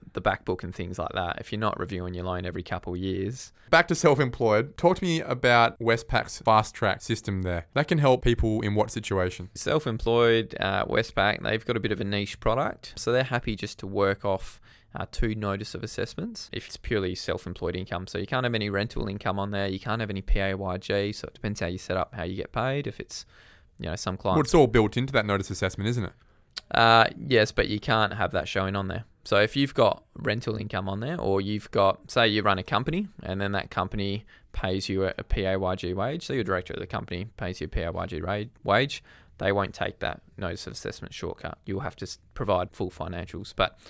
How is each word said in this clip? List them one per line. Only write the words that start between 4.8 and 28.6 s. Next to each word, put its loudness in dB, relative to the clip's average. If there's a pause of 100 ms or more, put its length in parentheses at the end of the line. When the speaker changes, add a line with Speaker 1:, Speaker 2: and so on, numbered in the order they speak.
Speaker 2:
to -6
me 2
about 4
Westpac's 0
Fast 6
Track 0
system -2
there. -2
That 2
can 2
help 6
people 4
in 0
what 2
situation? -2
Speaker 1:
Self-employed, 2
uh, 0
Westpac, 0
they've -2
got -2
a -2
bit -2
of -4
a -2
niche -4
product. -2
So -2
they're 4
happy -2
just -8
to -10
work 2
off, -4 (340)
uh, -6
two 0
notice -4
of -8
assessments -8
if -10
it's -12
purely -2
self-employed -6
income. -6
So -8
you -6
can't -2
have 0
any 0
rental -2
income -4
on -2
there. -2
You -4
can't -4
have -4
any -6
P 2
A 0
Y -4
G. 0
So -10
it -14
depends -6
how -4
you -4
set -4
up, -4
how -6
you -4
get -8
paid. -2
If -8
it's, -12 (540)
you -6
know, -4
some -4
clients 2
Speaker 2:
Well, 6
it's -4
all 8
built 4
into -2
that 4
notice 0
assessment, -2
isn't -2
it? -10 (560)
Speaker 1:
Uh, 8 (120)
yes, 4
but 0
you -2
can't 0
have -2
that -2
showing -2